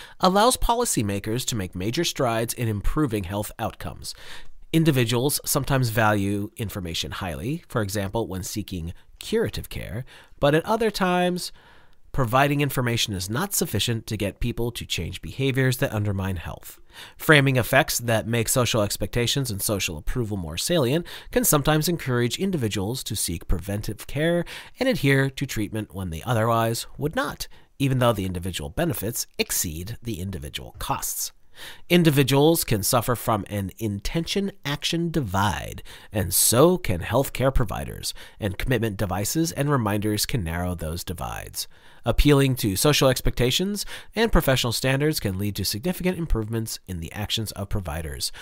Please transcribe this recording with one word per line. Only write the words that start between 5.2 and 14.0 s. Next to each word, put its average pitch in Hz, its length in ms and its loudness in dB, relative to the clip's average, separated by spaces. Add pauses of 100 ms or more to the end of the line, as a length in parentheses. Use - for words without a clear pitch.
sometimes 131 460 0
value 104 640 2
information 87 560 -6
highly, 98 560 -6
for 120 140 -2
example, 101 440 -2
when 92 160 -6
seeking 90 520 -6 (260)
curative - 480 -2
care, - 380 -8 (340)
but 143 160 4
at 165 100 2
other 220 240 2
times, 180 600 0 (600)
providing 139 480 4
information 123 520 0
is 90 160 -6
not 147 240 -2
sufficient 113 540 -2